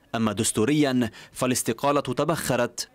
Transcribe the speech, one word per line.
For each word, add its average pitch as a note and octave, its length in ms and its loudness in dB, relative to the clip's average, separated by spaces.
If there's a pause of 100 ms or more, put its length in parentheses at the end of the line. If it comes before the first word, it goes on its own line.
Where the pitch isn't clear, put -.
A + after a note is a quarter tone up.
(160)
أما A2 180 0
دستوريا B2 760 2 (220)
فالاستقالة C3 680 0
تبخرت C3 920 -2